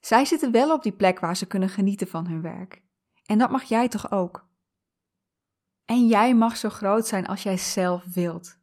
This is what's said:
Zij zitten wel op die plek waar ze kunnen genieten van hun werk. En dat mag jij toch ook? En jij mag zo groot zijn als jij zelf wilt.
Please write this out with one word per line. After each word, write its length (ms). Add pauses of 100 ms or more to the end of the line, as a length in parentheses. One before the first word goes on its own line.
Zij 240
zitten 260
wel 220
op 100
die 100
plek 260
waar 180
ze 100
kunnen 220
genieten 400
van 180
hun 160
werk. 400 (420)
En 140
dat 120
mag 120
jij 260
toch 220
ook? 380 (1400)
En 220
jij 280
mag 220
zo 120
groot 380
zijn 200
als 160
jij 140
zelf 480
wilt. 580